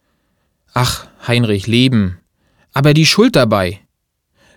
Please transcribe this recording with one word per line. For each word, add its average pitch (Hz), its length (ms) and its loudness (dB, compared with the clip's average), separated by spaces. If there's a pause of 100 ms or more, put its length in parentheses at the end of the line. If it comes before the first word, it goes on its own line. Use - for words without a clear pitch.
(720)
„Ach, - 340 -4 (180)
Heinrich, 113 400 -2
leben. 113 540 0 (540)
Aber 143 200 2
die 156 140 2
Schuld 226 280 0
dabei.“ 104 440 0 (760)